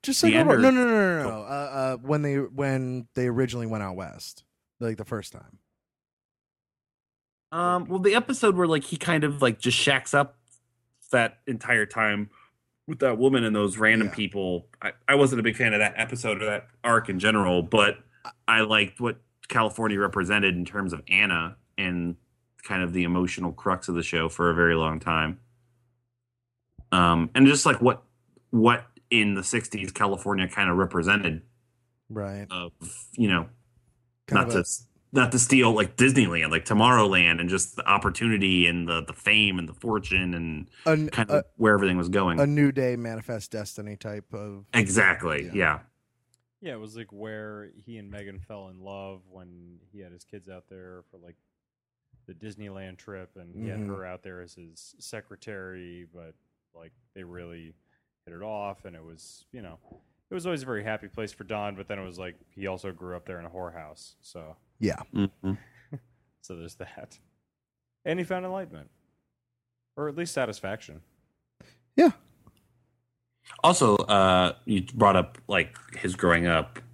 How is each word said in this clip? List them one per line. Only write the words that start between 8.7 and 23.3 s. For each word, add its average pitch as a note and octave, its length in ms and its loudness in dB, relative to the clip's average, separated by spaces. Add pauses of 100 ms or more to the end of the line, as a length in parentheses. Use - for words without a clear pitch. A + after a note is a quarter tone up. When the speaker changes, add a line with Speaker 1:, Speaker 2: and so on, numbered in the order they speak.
Speaker 2:
he - 120 -8
kind D#3 260 0
of, D3 180 -2
like, A#2+ 180 2
just B2 180 0
shacks - 360 0
up C#3+ 240 2 (760)
that A#2 340 2
entire A#2 400 -2
time G#2 440 -2 (580)
with D#3 120 -8
that B2+ 180 2
woman B2+ 260 4
and A2 120 0
those G2+ 220 0
random A2 300 4
Speaker 1:
Yeah. G2+ 80 -6
Speaker 2:
people. F#2+ 540 -4 (120)
I, - 120 -6 (140)
I C#3+ 80 4
wasn't C3 260 4
a - 20 -2
big A2+ 140 0
fan A2+ 160 2
of G#2 60 2
that G#2 180 0
episode A2+ 440 -4
or A2 40 -4
that G#2 220 -4 (160)
arc A#2 260 2
in F#2 100 -2
general, F#2+ 420 4
but G#2 380 2 (480)
I A2+ 140 4
liked G#2+ 400 0
what A#2+ 160 -2 (320)
California A2 500 0
represented G2 560 0
in F2+ 100 -4
terms F#2+ 280 -6
of D#2 160 -10
Anna F#2 480 0 (200)
and F2 380 -4 (480)
kind F#2+ 200 -4
of F2 100 -4
the F2+ 100 0
emotional F2+ 480 -2